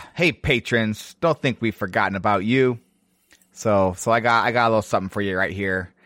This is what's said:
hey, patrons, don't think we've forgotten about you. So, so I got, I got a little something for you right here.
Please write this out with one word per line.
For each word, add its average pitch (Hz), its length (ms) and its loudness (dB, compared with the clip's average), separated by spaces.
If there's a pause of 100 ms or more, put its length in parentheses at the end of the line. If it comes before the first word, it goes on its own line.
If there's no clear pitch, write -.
(160)
hey, 170 160 2
patrons, 113 880 -2
don't 160 220 0
think 127 200 -2
we've 113 140 -2
forgotten 98 400 -2
about 98 300 0
you. 127 340 2 (720)
So, 98 460 2
so - 140 -2
I 117 80 4
got, 117 260 2
I 120 60 0
got 117 160 2
a - 20 2
little 110 140 2
something 95 260 -4
for 104 120 -6
you 98 140 -2
right 92 160 -2
here. 95 420 -4 (120)